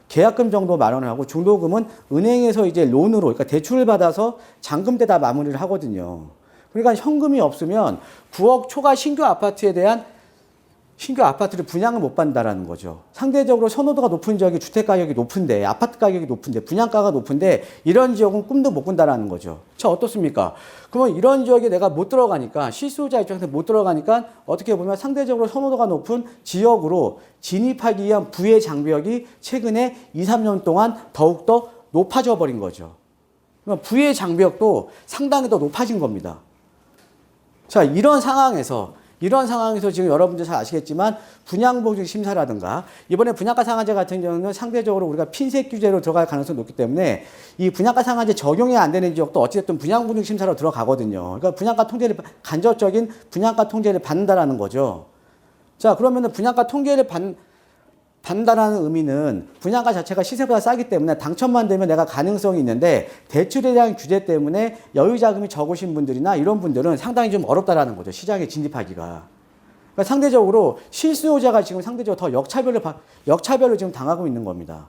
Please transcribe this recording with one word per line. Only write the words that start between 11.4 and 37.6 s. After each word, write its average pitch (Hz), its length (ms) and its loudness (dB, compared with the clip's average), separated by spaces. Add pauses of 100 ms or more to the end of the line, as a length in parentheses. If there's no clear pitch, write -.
분양을 233 320 -2
못 143 160 -2
받는다라는 113 540 -2
거죠. 85 320 -12 (120)
상대적으로 254 560 2
선호도가 269 380 0
높은 196 320 -2
지역이 180 220 2
주택 220 260 -2
가격이 180 280 0
높은데, 120 500 0
아파트 165 340 -2
가격이 185 280 0
높은데, 123 340 -6
분양가가 208 500 0
높은데 151 540 0 (180)
이런 240 320 4
지역은 208 320 0
꿈도 269 240 2
못 143 140 -4
꾼다라는 147 440 2
거죠. 87 340 -10 (140)
자, - 120 0
어떻습니까? 170 640 0 (380)
그러면 240 240 2
이런 262 280 4
지역에 240 240 4
내가 185 200 2
못 170 200 -2
들어가니까, 151 600 0
실수요자 269 520 -4
입장에서 185 260 -6
못 147 180 -4
들어가니까 214 600 2 (200)
어떻게 196 300 -2
보면 185 180 -4
상대적으로 254 540 -2
선호도가 254 380 0
높은 214 380 -4 (200)
지역으로 180 760 2 (220)
진입하기 220 640 -2
위한 208 260 0
부의 214 300 4
장벽이 156 640 -4 (140)
최근에 240 560 -2 (160)
이, 160 120 -4
삼 220 200 0
년 196 180 0
동안 214 340 2 (160)
더욱더 175 580 2 (200)
높아져 208 480 2
버린 131 220 -2
거죠. 87 340 -10 (680)
그러니까 202 240 -6
부의 277 260 2
장벽도 180 760 2 (160)
상당히 277 420 -2
더 208 100 2
높아진 208 400 -2
겁니다. 92 400 -6 (1300)